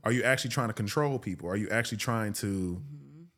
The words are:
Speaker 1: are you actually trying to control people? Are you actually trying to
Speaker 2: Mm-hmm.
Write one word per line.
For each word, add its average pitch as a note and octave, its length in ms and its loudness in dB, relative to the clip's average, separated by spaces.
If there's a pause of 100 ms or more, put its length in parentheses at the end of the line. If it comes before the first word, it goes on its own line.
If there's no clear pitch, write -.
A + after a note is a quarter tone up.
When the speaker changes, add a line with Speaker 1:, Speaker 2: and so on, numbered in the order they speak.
Speaker 1:
are A#2 80 4
you B2 100 4
actually B2+ 280 4
trying A#2+ 180 0
to A2 60 -2
control C3 440 2
people? F2 300 -6
Are F#2+ 80 0
you G#2+ 140 0
actually A2+ 260 0
trying A2 380 0
to F#2+ 420 -2
Speaker 2:
Mm-hmm. C#3+ 460 -12 (160)